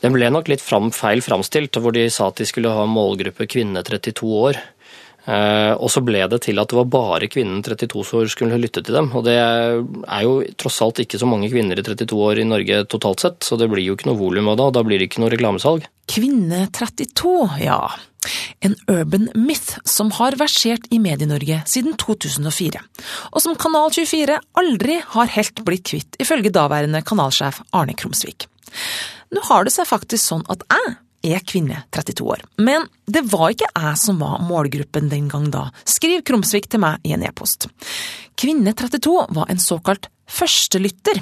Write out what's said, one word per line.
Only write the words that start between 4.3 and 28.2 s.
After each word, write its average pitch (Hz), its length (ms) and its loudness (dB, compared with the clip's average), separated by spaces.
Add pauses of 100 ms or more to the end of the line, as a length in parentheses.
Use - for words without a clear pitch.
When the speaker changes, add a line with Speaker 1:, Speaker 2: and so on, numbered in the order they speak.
Speaker 1:
Eh, 107 540 2
og 123 80 0
så 131 160 2
ble 101 240 2
det 117 140 0
til 104 180 -2
at 107 80 0
det 120 80 0
var 123 80 4
bare 110 480 0
kvinnen 104 320 -2
trettito 117 320 -6
år 110 320 0
skulle 117 320 0
lytte 113 240 -2
til 110 80 -4
dem. 143 240 2
Og 117 80 -2
det 120 160 4
er 117 800 0
jo 127 240 2 (160)
tross - 220 -2
alt 113 180 0
ikke 113 180 -4
så 117 60 -2
mange 107 240 2
kvinner 107 300 0
i 98 40 -4
trettito 110 380 -4
år 107 200 4
i 110 40 2
Norge 101 400 2
totalt 104 360 -2
sett, 175 200 -2
så - 160 -2
det 113 140 2
blir 95 160 0
jo 98 100 0
ikke 131 160 -2
noe 110 80 0
volum 98 320 2
av 107 60 2
det, 131 80 4
og 131 80 2
da 120 80 4
blir 107 160 2
det 95 100 0
ikke - 160 -4
noe 113 80 2
reklamesalg. 123 540 2 (200)
Speaker 2:
Kvinne 196 640 0
trettito, 294 800 0 (100)
ja. - 300 0 (720)
En 196 160 2 (120)
urban 185 460 2
myth 254 500 0
som 214 260 0
har 240 220 2
versert 240 580 0
i 233 80 4
Medie-Norge 151 680 0
siden 254 280 0
to - 180 -2
tusen 147 320 -4
og 156 60 -2
fire, - 280 -4 (520)
og - 80 2
som 320 160 0
Kanal 311 360 2
tjuefire 311 460 0 (180)
aldri 311 440 2 (140)
har 233 120 4
helt 220 380 -4
blitt 185 200 -2
kvitt, - 360 -8
ifølge 247 320 2
daværende 151 520 2
kanalsjef 143 560 0 (120)
Arne 160 200 0
Krumsvik. - 540 -8 (840)